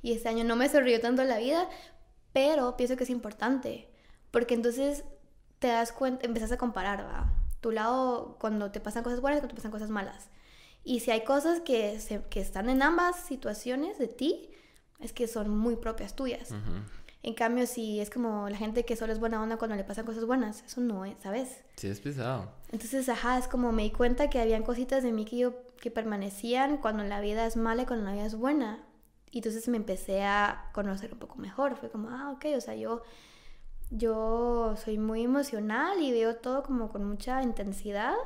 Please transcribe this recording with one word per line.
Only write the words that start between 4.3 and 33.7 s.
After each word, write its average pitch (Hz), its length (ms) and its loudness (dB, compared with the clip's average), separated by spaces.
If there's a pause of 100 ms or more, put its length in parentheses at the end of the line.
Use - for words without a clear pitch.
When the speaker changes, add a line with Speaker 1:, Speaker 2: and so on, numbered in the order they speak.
Speaker 1:
porque 240 240 4
entonces 262 480 0 (560)
te 254 80 2
das 233 240 2
cuenta, 254 340 0
empezás 226 260 -2
a 247 60 0
comparar, 202 480 -2
¿va? - 260 0 (280)
Tu 226 120 0
lado, 240 680 0
cuando 208 320 0
te 208 80 -6
pasan 233 240 -4
cosas 247 180 -2
buenas 277 160 4
y 285 40 4
cuando 254 120 -6
te - 40 -12
pasan 214 140 -8
cosas 214 200 -6
malas. - 380 -6 (540)
Y 240 180 0
si 233 100 0
hay 220 120 2
cosas 311 380 4
que 214 380 2
se, - 300 -4
que 214 100 0
están 196 300 -2
en 262 140 6
ambas 349 340 4
situaciones 262 840 -4
de 240 80 2
ti, - 420 -2 (500)
es - 140 -10
que 240 140 -2
son 214 280 -2
muy 226 200 2
propias 226 400 -6
tuyas. - 360 -4
Speaker 2:
Ujú. 107 80 -6 (640)
Speaker 1:
En 226 120 -6
cambio, 240 320 2
si 214 320 -4
es 208 100 -4
como 214 400 -2
la 202 80 -6
gente 214 260 0
que 233 120 -2
solo 220 180 -2
es 214 60 -2
buena 226 240 0
onda 226 140 -2
cuando 226 180 -2
le 196 80 -4
pasan 208 240 -6
cosas 226 180 -4
buenas, 233 400 0
eso - 160 -6
no 202 240 -2
es, 202 160 -10
¿sabes? 247 380 -6 (160)
Speaker 2:
Sí, - 120 -6
es 98 120 -4
pesado. 127 520 -4 (200)
Speaker 1:
Entonces, 254 380 -2
ajá, 240 280 2
es 254 100 0
como 247 240 2
me 220 120 2
di 214 80 2
cuenta 247 400 4
que 254 80 2
habían 220 240 4
cositas 254 400 0
de 240 80 2
mí 220 140 0
que 240 120 -6
yo, 247 160 2 (260)
que 233 120 -6
permanecían 226 840 0
cuando 214 260 0
la 202 180 -2
vida 214 240 0
es 226 120 0
mala 226 260 2
y - 20 0
cuando 233 200 0
la 196 80 -2
vida 202 120 -2
es 220 80 -2
buena. 233 500 0 (460)
Y - 80 -8
entonces 220 300 -4
me 240 100 2
empecé 196 460 0
a 202 500 2
conocer 202 400 -4
un - 60 -16
poco - 160 -14
mejor. 247 420 -2
Fue 226 140 -10
como, 220 180 -8
ah, 269 260 -8
ok, 262 100 -14 (120)
o 240 40 -2
sea, 226 140 -10
yo, 226 280 -4 (840)